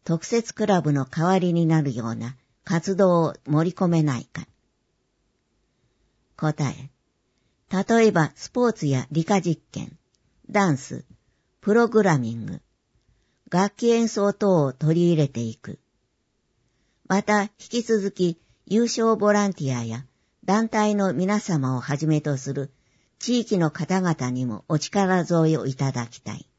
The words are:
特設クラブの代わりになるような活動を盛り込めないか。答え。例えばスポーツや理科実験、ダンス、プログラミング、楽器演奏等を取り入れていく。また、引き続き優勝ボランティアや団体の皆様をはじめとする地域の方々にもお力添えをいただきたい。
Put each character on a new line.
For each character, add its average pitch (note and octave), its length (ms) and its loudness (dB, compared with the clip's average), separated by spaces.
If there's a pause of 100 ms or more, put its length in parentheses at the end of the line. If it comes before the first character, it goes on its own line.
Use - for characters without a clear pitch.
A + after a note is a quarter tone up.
特 E3 220 -2
設 A#3 280 -2
ク G#3+ 120 -4
ラ F#3+ 160 2
ブ D3 120 0
の C3+ 120 -2
代 D#3+ 200 -4
わ F#3+ 120 4
り F3+ 160 0
に E3+ 140 2
な D#3+ 140 4
る C#3 120 -2
よ A#2 140 -6
う A2+ 80 -6
な A#2 200 -10 (280)
活 F#3 320 -2
動 F3+ 260 4
を D#3 120 0 (120)
盛 D#3+ 260 0
り - 60 -10
込 F#3 100 0
め E3 160 2
な C#3 140 0
い - 80 -10
か。 - 220 -14 (1900)
答 D3+ 320 -2
え。 C3 200 -12 (840)
例 A3+ 360 4
え G#3 40 2
ば D#3+ 240 2
ス - 140 -18
ポ B3 200 0
ー G#3+ 40 0
ツ - 140 -6
や B2+ 240 -2
理 D#3+ 140 -2
科 G3 160 2
実 E3+ 200 -4 (100)
験、 - 240 -16 (540)
ダ F#3 220 2
ン C3 60 0
ス、 - 280 -12 (560)
プ G3+ 140 2
ロ A#3 120 4
グ A3 140 2
ラ F3 160 4
ミ A#2 160 -4
ン A2+ 140 -10
グ、 - 140 -12 (920)
楽 F#3+ 240 0
器 A#3 160 0
演 A#3 180 2
奏 G3+ 240 0
等 F#3 300 2
を C3 100 -2
取 E3 280 0
り F3 120 4
入 D#3+ 40 0
れ D3 100 2
て A#2+ 140 -8
い A2+ 140 -8
く。 - 220 -16 (1300)
ま F#3+ 140 0
た、 G#3 220 0
引 G#3 140 -8
き - 260 -6
続 G3+ 280 0
き F3 280 -2 (260)
優 A3 180 2
勝 A3+ 320 2
ボ G#3 180 4
ラ G#3 140 4
ン F#3+ 60 -4
テ D3+ 120 -6
ィ C3 120 -2
ア A#2+ 60 -4
や A#2 220 -8 (400)
団 A3 220 2
体 G#3+ 280 0
の G3 180 0
皆 F#3+ 260 0
様 C3 380 -2
を - 20 -4
は C3+ 160 -4
じ D#3 120 -4
め D3+ 140 2
と C#3+ 160 -4
す C3+ 140 -10
る C3+ 200 -8 (480)
地 A#3+ 220 0
域 G#3 160 -2
の E3 120 2
方 F#3 300 -2
々 D#3 320 -2
に B2+ 140 -4
も A2 240 -8
お D3+ 100 0
力 F#3 460 0
添 D#3+ 260 2
え D#3 60 0
を G#2+ 80 -6
い C3 100 -6
た C3+ 160 -2
だ A#2+ 160 -6
き - 120 -20
た G#2+ 140 -12
い。 - 140 -16 (120)